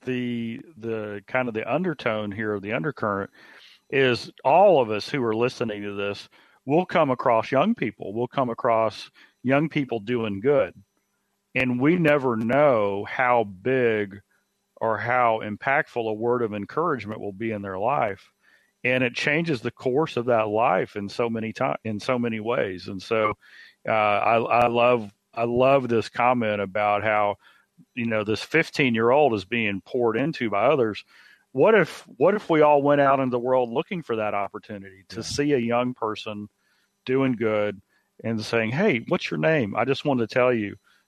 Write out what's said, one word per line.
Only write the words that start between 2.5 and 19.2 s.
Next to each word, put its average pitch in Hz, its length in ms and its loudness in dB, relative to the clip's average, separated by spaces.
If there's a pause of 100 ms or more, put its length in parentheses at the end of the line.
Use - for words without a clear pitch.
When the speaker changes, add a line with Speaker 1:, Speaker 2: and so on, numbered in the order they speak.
Speaker 1:
the 98 140 -8
undercurrent, 117 580 -4 (580)
is 135 420 0 (140)
all 170 340 6
of 113 120 0
us 104 180 -4
who 143 140 -2
are 110 120 0
listening 113 460 -2
to 104 120 -8
this, 101 360 -8 (340)
we'll 160 220 0
come 165 240 2
across 120 420 2
young 156 220 2
people. 104 400 -6
We'll 120 140 -4
come 127 220 -2
across 113 600 0 (340)
young 139 240 2
people 131 320 -4
doing 110 400 -4
good. 110 340 2 (840)
And 123 260 0
we 151 140 4
never 147 400 2
know 113 760 2
how 123 340 0
big 104 760 -2 (540)
or 110 240 -2
how 117 440 2
impactful 117 640 -2
a 110 60 -2
word 120 300 -2
of 104 100 -4
encouragement 107 680 -4
will 104 120 -10
be 104 180 -6
in 104 140 -6
their 95 160 -8
life. 113 520 -2 (520)
And 127 200 2
it 120 120 -2
changes 151 460 0